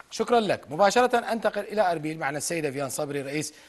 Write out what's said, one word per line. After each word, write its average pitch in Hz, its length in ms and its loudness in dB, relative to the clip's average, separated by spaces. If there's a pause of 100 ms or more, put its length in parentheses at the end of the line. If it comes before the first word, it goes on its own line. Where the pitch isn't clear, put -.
(100)
شكرا 226 300 2
لك. 151 300 -2
مباشرة 220 480 4
أنتقل 214 420 -2
إلى 196 320 0
أربيل 156 260 -4
معنا 147 200 -2
السيدة 151 320 -4
فيان 135 180 -4
صبري 143 340 -4
رئيس 143 320 -6 (140)